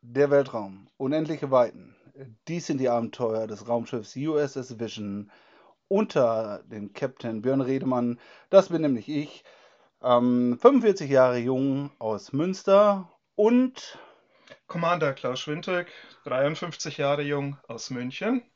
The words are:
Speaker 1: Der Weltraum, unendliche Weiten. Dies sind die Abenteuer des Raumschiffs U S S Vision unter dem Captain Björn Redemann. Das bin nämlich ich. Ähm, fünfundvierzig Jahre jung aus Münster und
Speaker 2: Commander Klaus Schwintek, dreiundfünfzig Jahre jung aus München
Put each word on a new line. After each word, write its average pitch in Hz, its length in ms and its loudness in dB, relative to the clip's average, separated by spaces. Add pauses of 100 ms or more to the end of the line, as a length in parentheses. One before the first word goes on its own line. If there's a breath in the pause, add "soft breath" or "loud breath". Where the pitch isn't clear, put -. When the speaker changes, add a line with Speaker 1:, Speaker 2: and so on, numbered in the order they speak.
Speaker 1:
Der 139 220 2
Weltraum, 104 640 0
unendliche 147 560 -4
Weiten. 120 420 2 (540)
Dies 165 200 -6
sind 147 100 -2
die 131 100 0
Abenteuer 113 580 -2
des 107 220 -12
Raumschiffs 113 480 -6
U 151 220 -2
S 143 180 -2
S 120 240 -10
Vision 104 500 -8 (600 soft breath)
unter 113 760 0
dem 104 300 -14
Captain 117 480 -8
Björn 131 180 0
Redemann. 127 580 -2 (320 soft breath)
Das 190 200 8
bin 160 140 -2
nämlich 127 260 0
ich. 147 340 -8 (580 soft breath)
Ähm, 123 600 4
fünfundvierzig 208 500 4
Jahre 127 280 6
jung 135 600 -2
aus 110 320 -6
Münster 190 800 2 (240)
und 247 640 2 (680 loud breath)
Speaker 2:
Commander 165 440 0
Klaus 131 300 -6
Schwintek, 175 500 -4 (320 loud breath)
dreiundfünfzig 143 720 -4
Jahre 143 280 -2
jung 143 340 -4 (100)
aus 117 220 -12
München 135 540 -4 (120)